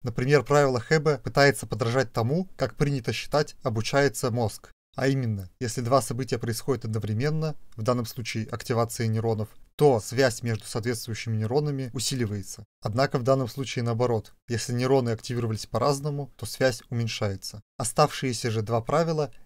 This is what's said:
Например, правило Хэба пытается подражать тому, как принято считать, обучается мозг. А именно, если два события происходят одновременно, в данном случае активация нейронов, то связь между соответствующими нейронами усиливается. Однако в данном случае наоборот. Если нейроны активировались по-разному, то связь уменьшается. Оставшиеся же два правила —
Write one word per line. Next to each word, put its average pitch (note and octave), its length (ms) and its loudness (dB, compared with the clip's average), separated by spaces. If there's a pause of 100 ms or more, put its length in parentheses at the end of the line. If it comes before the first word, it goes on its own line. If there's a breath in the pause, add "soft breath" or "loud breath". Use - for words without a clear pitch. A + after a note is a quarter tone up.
Например, B2+ 400 4
правило C#3 380 4
Хэба D3+ 380 2
пытается C#3 480 4
подражать A#2+ 440 0
тому, C#3 460 0
как - 180 -4
принято C#3 380 0
считать, - 500 -2
обучается C3 680 0
мозг. A2+ 400 -2 (260)
А C3 120 2
именно, A2+ 420 0 (100)
если B2 220 -4
два B2+ 180 4
события B2+ 380 -4
происходят A#2+ 480 -4
одновременно, A#2+ 680 -2 (220)
в A2 60 -8
данном A#2+ 240 0
случае A2 400 -6
активация A2+ 600 -2
нейронов, A2 420 0 (260)
то C3+ 240 6
связь A#2+ 420 0
между A#2 220 -2
соответствующими A2+ 720 -4
нейронами C3+ 560 0
усиливается. A2 720 -4 (160)
Однако B2+ 380 0
в A#2+ 60 -2
данном C3+ 220 4
случае B2+ 360 -6
наоборот. A#2 500 0 (160)
Если A#2+ 240 -2
нейроны B2+ 380 4
активировались A2+ 560 -4
по-разному, C#3 720 -2
то A2+ 100 -10
связь - 420 0
уменьшается. A2 720 -4 (160)
Оставшиеся B2+ 760 0
же A2 120 0
два A2+ 180 0
правила — D3+ 500 0 (160 soft breath)